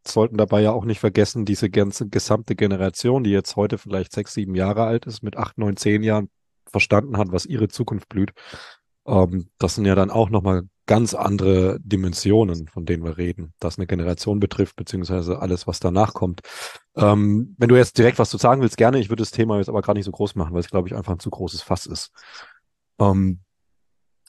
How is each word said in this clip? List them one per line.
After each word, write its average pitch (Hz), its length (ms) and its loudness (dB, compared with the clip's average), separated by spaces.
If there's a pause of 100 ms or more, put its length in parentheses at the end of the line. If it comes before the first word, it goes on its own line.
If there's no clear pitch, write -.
sollten 110 320 0
dabei 104 240 4
ja 107 120 4
auch 110 120 -4
nicht 110 140 -4
vergessen, 107 460 0
diese 101 240 0
ganze 101 380 0
gesamte 107 480 -2
Generation, 101 680 0
die 101 80 0
jetzt 98 240 -2
heute 104 220 0
vielleicht 95 340 -6
sechs, - 220 -8
sieben 95 200 -6
Jahre 101 300 0
alt 113 220 -2
ist, 110 180 -14
mit 101 140 -10
acht, - 200 -8
neun, 104 200 -2
zehn 107 260 2
Jahren 107 260 0 (400)
verstanden 104 480 2
hat, 98 140 0
was 90 140 -2
ihre 110 240 -2
Zukunft - 400 -6
blüht. 101 240 -2 (760)
Ähm, 92 500 2
das - 180 0
sind 104 100 -2
ja 95 100 4
dann 98 160 2
auch 110 180 2
nochmal 95 340 0 (220)
ganz 110 280 2
andere 95 680 2
Dimensionen, 92 840 0
von 85 180 -12
denen 82 180 -4
wir 80 140 -6
reden, 87 420 -8
das 85 180 -6
eine 92 100 -6
Generation 90 520 -2
betrifft, 98 360 -2
beziehungsweise 90 640 -6
alles, 90 260 -4
was 87 140 -6
danach 98 340 2
kommt. 90 280 -4 (540)
Ähm, 104 640 2
wenn 120 120 4
du 123 60 8
jetzt 127 220 6
direkt 120 220 4
was - 100 2
zu 120 80 -8
sagen 135 240 4
willst, 117 160 0
gerne. 123 220 4
Ich 101 100 -2
würde 113 120 -2
das 104 100 -4
Thema 110 260 0
jetzt 98 120 -2
aber 104 120 0
gar 113 120 0
nicht 101 120 -2
so 98 60 -8
groß - 240 -4
machen, 85 180 -4
weil 87 60 -2
es, 85 100 -6
glaube 90 180 -2
ich, - 80 -10
einfach 98 180 -6
ein 87 60 -6
zu - 100 -10
großes 104 320 -8
Fass - 240 -4
ist. - 260 -12 (880)
Ähm, 95 400 2 (880)